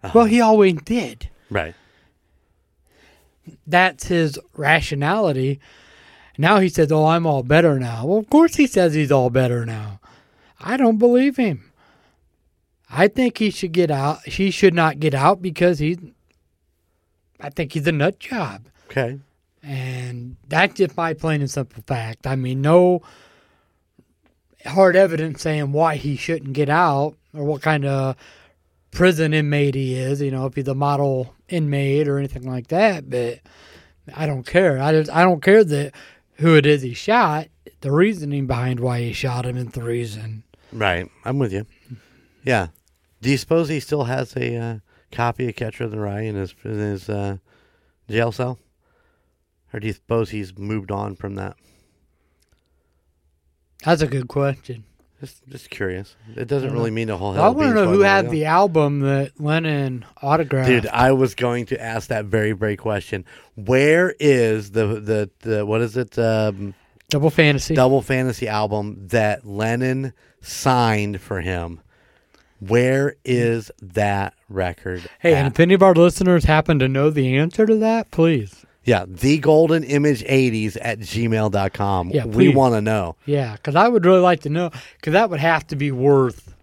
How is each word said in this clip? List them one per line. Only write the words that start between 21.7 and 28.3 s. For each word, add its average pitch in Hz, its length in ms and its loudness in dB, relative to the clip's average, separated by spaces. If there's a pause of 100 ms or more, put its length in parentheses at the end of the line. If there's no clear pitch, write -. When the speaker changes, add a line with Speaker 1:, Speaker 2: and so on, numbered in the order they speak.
Speaker 2:
fact. 113 400 -8
I 135 100 -4
mean, 131 260 -6
no 180 400 4 (1600)
hard 180 300 4
evidence 160 460 0
saying 151 300 -4
why 156 260 0
he 143 180 -6
shouldn't 139 380 -6
get 143 160 -2
out 151 460 0 (180)
or 151 100 -10
what 147 180 -4
kind 151 240 0
of 135 300 -2 (760)